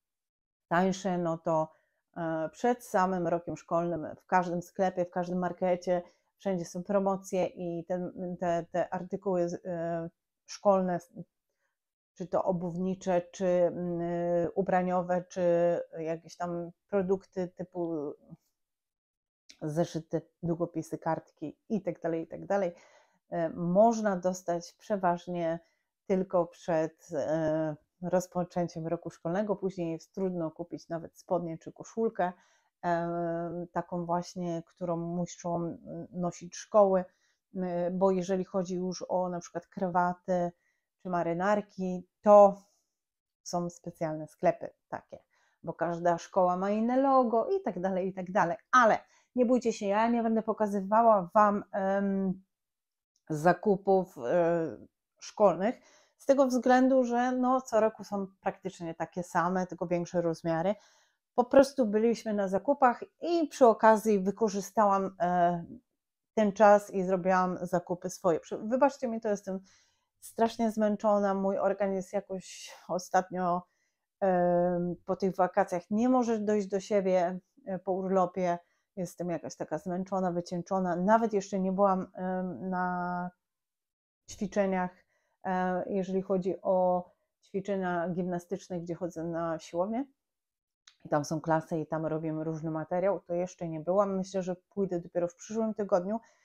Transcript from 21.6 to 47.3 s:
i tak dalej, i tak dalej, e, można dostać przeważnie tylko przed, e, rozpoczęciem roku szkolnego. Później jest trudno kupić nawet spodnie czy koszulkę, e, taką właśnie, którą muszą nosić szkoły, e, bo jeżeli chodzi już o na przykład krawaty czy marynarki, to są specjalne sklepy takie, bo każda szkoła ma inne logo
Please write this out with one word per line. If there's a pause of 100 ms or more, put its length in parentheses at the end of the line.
i
tak
dalej,
i
tak
dalej, (560)
e,
można
dostać
przeważnie (460)
tylko
przed,
e, (260)
rozpoczęciem
roku
szkolnego.
Później
jest
trudno
kupić
nawet
spodnie
czy
koszulkę, (520)
e,
taką
właśnie,
którą
muszą (320)
nosić
szkoły, (520)
e,
bo
jeżeli
chodzi
już
o
na
przykład
krawaty (500)
czy
marynarki, (160)
to (800)
są
specjalne
sklepy (180)
takie, (440)
bo
każda
szkoła
ma
inne
logo